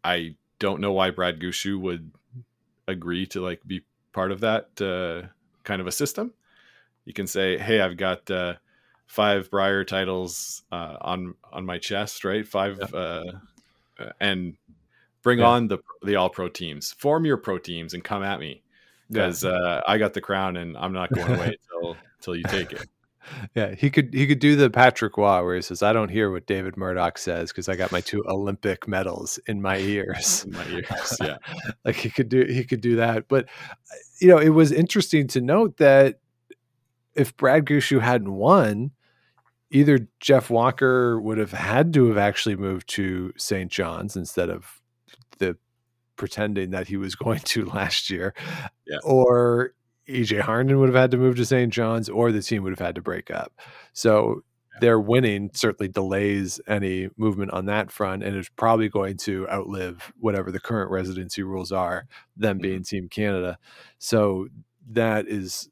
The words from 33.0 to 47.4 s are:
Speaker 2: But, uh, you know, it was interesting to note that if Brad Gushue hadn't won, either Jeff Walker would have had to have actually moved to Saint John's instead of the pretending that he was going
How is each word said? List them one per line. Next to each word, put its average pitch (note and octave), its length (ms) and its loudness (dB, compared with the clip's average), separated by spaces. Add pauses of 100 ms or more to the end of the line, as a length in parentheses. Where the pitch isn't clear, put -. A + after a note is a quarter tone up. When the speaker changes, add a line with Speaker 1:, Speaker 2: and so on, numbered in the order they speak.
Speaker 2:
But, C3+ 200 2
uh, - 500 -20 (240)
you F3+ 80 10
know, F3 100 12
it D#3 120 8
was D#3 200 8
interesting D#3+ 580 2
to C3 120 -2
note E3 380 2
that C#3 420 8 (960)
if C#3 200 0
Brad C#3+ 280 4
Gushue C#3 360 2
hadn't A2+ 320 0
won, A2+ 600 4 (800)
either C#3 360 6 (140)
Jeff C3 300 4
Walker B2 720 2
would G#2+ 180 -2
have G#2+ 140 -2
had B2 420 2
to C3 120 8
have A2 120 4
actually G2+ 380 0
moved F#2 340 -6
to F#2 460 -4
Saint F#2 360 -6
John's E2 440 -6
instead F2 340 -4
of F2 300 -12 (580)
the F2+ 180 -2 (600)
pretending G2+ 540 -6
that F#2+ 180 -6
he G2 80 -6
was F#2+ 200 -6
going - 240 -2